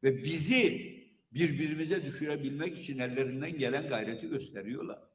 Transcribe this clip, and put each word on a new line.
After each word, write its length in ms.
Ve 220
bizi 680
birbirimize 680
düşürebilmek 760
için 200
ellerinden 600
gelen 300
gayreti 400
gösteriyorlar. 720